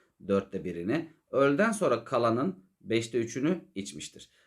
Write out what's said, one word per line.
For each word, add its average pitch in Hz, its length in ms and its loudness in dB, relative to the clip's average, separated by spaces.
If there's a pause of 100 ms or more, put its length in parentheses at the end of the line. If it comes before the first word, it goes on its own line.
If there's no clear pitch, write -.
(280)
dörtte 98 360 0
birini, 90 480 -4 (180)
öğleden 143 420 4
sonra 143 320 0
kalanın 120 600 0 (160)
beşte 113 380 -2
üçünü 139 460 -2 (100)
içmiştir. - 560 -12 (160)